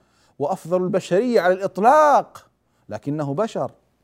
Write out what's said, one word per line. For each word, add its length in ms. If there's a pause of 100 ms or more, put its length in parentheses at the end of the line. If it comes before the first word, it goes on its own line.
(380)
وأفضل 440
البشرية 580
على 140
الإطلاق، 920 (420)
لكنه 460
بشر 380 (320)